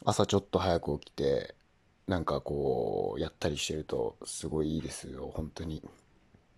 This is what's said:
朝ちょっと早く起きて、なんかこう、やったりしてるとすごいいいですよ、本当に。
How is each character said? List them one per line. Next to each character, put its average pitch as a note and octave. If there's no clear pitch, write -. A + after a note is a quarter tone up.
朝 G#2
ち -
ょ G2+
っ -
と -
早 F2
く D2
起 -
き -
て、 -
な F#2
ん D#2+
か C#2+
こ A#1+
う、 C2+
や D#2+
っ -
た -
り D2
し -
て -
る D#2
と B1
す -
ご D#2
い D#2
い -
い -
で D#2
す -
よ、 C2
本 D#2
当 -
に。 D#2+